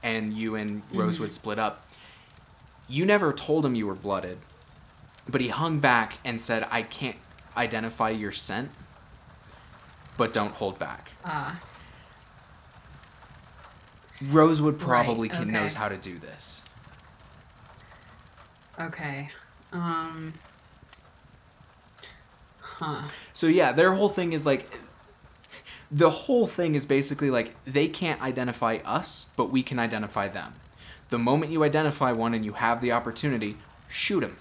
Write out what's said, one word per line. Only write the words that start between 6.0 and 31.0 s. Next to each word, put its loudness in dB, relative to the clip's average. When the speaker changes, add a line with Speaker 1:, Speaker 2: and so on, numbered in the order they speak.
Speaker 1:
and -4
said, -2
"I 0
can't -8
identify -2
your -4
scent, -4
but 0
don't -2
hold -4
back." -10
Speaker 2:
Ah. -6
Speaker 1:
Rosewood 6
Speaker 2:
Right, -4
Speaker 1:
probably 0
can, -2
knows 0
Speaker 2:
okay. -4
Speaker 1:
how -2
to -6
do -12
this. -14
Speaker 2:
Okay. -8
Um. -6
Huh. -8
Speaker 1:
So, 2
yeah, 6
their 6
whole 4
thing -2
is, 0
like, 2
the 8
whole 2
thing 0
is 0
basically, 0
like, 0
they 2
can't -4
identify -2
us, -4
but 0
we 2
can -4
identify -2
them. -10